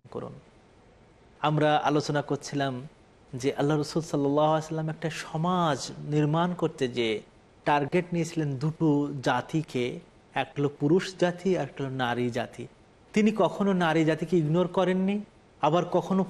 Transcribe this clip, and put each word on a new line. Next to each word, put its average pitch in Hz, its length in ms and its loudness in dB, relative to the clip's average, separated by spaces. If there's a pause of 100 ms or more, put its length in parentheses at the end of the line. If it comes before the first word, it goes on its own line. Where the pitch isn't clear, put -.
(120)
করুন। 120 220 -10 (1080)
আমরা 151 360 2
আলোচনা 147 440 0
করছিলাম 139 680 -4 (460)
যে 135 220 -2
আল্লাহ 147 240 2
রসুল 151 220 -2
সাল্লাল্লাহু 147 460 2
আলাইহি 156 160 2
ওয়াসাল্লাম 160 260 -6
একটা 156 200 -6
সমাজ 165 920 -2
নির্মাণ 151 540 2
করতে 151 340 -2
যে 113 340 0 (440)
টার্গেট 147 480 2
নিয়েছিলেন 156 440 -2
দুটো 147 520 0 (140)
জাতিকে, 135 760 -2 (340)
একটা 139 280 -4
হলো 143 80 2 (100)
পুরুষ 170 400 2
জাতি 175 380 0
আর 143 60 -2
একটা 139 200 -8
হলো 131 100 -6
নারী 123 360 -2
জাতি। 120 380 -6 (460)
তিনি 214 240 4
কখনো 202 360 2
নারী 165 320 4
জাতিকে 160 320 0
ইগনোর 165 300 2
করেননি, 190 520 0 (420)
আবার 165 240 2
কখনো 185 440 0